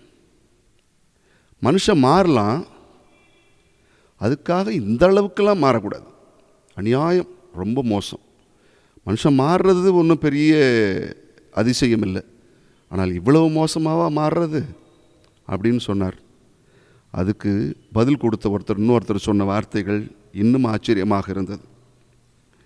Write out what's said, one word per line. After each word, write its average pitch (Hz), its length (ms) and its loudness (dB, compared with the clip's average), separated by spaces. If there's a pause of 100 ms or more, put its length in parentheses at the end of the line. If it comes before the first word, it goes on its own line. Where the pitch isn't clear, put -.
(1600)
மனுஷன் 190 340 2
மாறலாம், 139 680 2 (1500)
அதுக்காக 170 480 -2
இந்த 131 400 2
அளவுக்கெல்லாம் 202 560 2
மாறக்கூடாது. 110 420 -2 (680)
அநியாயம், 160 540 -2 (260)
ரொம்ப 110 300 -4
மோசம். 104 360 -4 (840)
மனுஷன் 131 360 2
மாறுறது 185 500 2
ஒண்ணும் 165 280 2
பெரிய 139 960 2 (360)
அதிசயம் 117 500 0
இல்லை, 95 200 -4 (680)
ஆனால் 92 240 -2
இவ்வளவு 143 360 2
மோசமாவா 160 600 -2
மாறுறது 156 520 -2 (840)
அப்படின்னு 107 320 -2
சொன்னார். 98 400 -4 (920)
அதுக்கு 104 640 -2 (160)
பதில் 127 260 2
கொடுத்த 110 320 -2
ஒருத்தர், 101 300 -4
இன்னொருத்தர் 110 360 0
சொன்ன 101 280 0
வார்த்தைகள் 101 680 -4 (200)
இன்னும் 120 320 2
ஆச்சரியமாக 101 680 -2
இருந்தது. 95 300 -6 (1040)